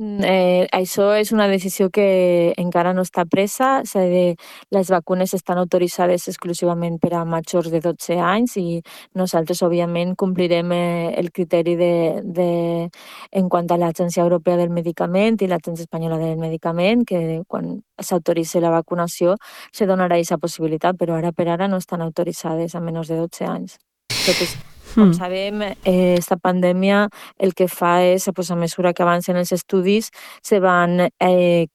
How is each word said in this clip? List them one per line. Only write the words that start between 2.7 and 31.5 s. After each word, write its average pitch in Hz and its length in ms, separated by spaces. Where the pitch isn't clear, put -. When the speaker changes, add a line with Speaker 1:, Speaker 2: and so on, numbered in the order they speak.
Speaker 1:
no 185 60
està 180 260
presa. 262 560
S'ha 208 160
de, 180 360
les 190 160
vacunes 185 480
estan 175 240
autoritzades 180 680
exclusivament 170 680
per 170 160
a 170 140
majors 165 400
de 160 160
dotze 170 320
anys 196 400
i 185 80
nosaltres, 180 460
òbviament, 175 500
complirem, 175 560
eh, 170 480
el 175 160
criteri 170 400
de, 175 160
de, 175 240
en 185 220
quant 175 160
a 175 80
l'Agència 175 480
Europea 175 320
del 175 160
Medicament 175 720
i 185 60
l'Agència 170 340
Espanyola 165 380
del 160 180
Medicament, 170 640
que 165 400
quan - 300
s'autoritzi 170 640
la 165 80
vacunació 175 640
se - 160
donarà 185 320
eixa 165 240
possibilitat, 165 560
però 165 240
ara 165 160
per 170 160
ara 180 160
no 196 80
estan 180 240
autoritzades 165 720
a 175 80
menors 165 320
de 160 80
dotze 170 240
anys. 180 320
Tot - 320
és, 170 160
com 208 160
Speaker 2:
Hmm. - 40
Speaker 1:
sabem, 190 480
eh, 185 560
esta 180 180
pandèmia 185 720
el 190 160
que 185 140
fa 175 340
és, 185 320
pues, 175 160
a 175 60
mesura 170 360
que 175 120
avancen 175 320
els 180 160
estudis, 196 580
se - 180
van, 180 500
eh, 175 540